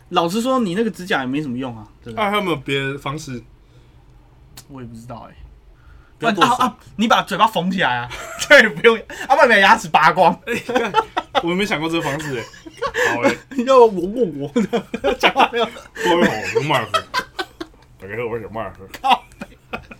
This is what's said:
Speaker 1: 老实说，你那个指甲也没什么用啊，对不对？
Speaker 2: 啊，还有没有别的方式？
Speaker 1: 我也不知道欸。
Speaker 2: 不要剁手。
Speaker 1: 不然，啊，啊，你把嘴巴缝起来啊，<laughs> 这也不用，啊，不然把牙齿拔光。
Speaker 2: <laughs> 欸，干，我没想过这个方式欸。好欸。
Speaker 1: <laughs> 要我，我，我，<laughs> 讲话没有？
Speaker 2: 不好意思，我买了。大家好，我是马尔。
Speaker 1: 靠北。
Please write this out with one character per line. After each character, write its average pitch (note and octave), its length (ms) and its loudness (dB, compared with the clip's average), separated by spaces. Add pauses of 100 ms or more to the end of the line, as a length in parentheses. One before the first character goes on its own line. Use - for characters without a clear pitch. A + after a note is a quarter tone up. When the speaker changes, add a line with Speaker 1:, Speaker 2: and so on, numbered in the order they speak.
(100)
Speaker 1:
老 F3 160 0
实 F#3+ 140 -2
说， B3+ 200 2
你 F#3 140 0
那 A3 80 0
个 A3 80 -2
指 F3+ 140 -10
甲 F3+ 160 -2
也 C3 60 -4
没 C#3 160 -2
什 C#3+ 80 -6
么 A#2+ 80 -4
用 B2+ 180 -6
啊， A2 100 -16 (160)
对 B2 80 -14
不 A3 60 -12
对？ A3 80 0
Speaker 2:
啊， G3+ 60 0
还 G#3 60 0
有 G#3 60 0
没 F#3 60 -4
有 D#3 80 0
别 C#3 220 -4
的 C#3 180 -4
方 C#3 220 -8
式？ B2+ 240 -12 (1300)
Speaker 1:
我 C3+ 120 -18
也 A#2+ 60 -14
不 A#2 80 -18
知 A2+ 120 -18
道 A#2 220 -16
欸。 - 80 -20 (840)
Speaker 2:
不 - 60 -6
要 A3 80 2
剁 G3+ 100 0
手。 B3 80 4
Speaker 1:
不 B3 100 0
然， - 0 -
啊， B3 40 2
啊， - 140 -2 (180)
你 G#3+ 100 2
把 A3 160 4
嘴 F#3+ 140 -6
巴 G#3 100 4
缝 F#3 240 -2
起 F#3 100 -2
来 B2 180 0
啊， B2 100 -8 (160)
<laughs> - 240 -14
这 C#4+ 140 8
也 A3 80 2
不 D#3+ 160 -8
用， A3+ 100 6 (320)
啊， C4 60 4
不 - 20 6
然 D4 140 8
把 A3 80 6
牙 G3 180 6
齿 A3+ 120 -6
拔 D#3 240 4
光。 F3 280 4
Speaker 2:
<laughs> - 60 -20
欸， A#3 80 -4 (180)
干， A#3+ 180 0 (520)
我 E3+ 60 -2
没 F#3 180 0
想 F3+ 120 -4
过 D#3+ 120 -4
这 E3 60 -2
个 E3 40 -2
方 D3 180 -4
式 D3 180 -6
欸。 - 800 -6
好 A#3+ 60 -4
欸。 B3+ 240 2
Speaker 1:
<laughs> C4+ 220 -6
要 C4+ 140 6
我， A#3 60 10
我， F3+ 640 -2 (520)
我， C4+ 100 0
<laughs> - 60 -
讲 - 160 2
话 - 180 2
没 A#3 60 -4
有？ A3+ 80 0
Speaker 2:
不 - 420 -6
好 E3+ 120 4
意 - 40 6
思， - 340 -2
我 - 60 0
买 C#3 160 2
了。 A2 80 -4 (1120)
大 F#2+ 80 -14
家 G#2 80 -8
好， A#2+ 140 -4
我 A#2 80 -6
是 G2+ 100 -12
马 G#2+ 140 -8
尔。 F#2 100 -10 (300)
Speaker 1:
靠 B3+ 220 -2 (140)
北。 - 80 -12 (540)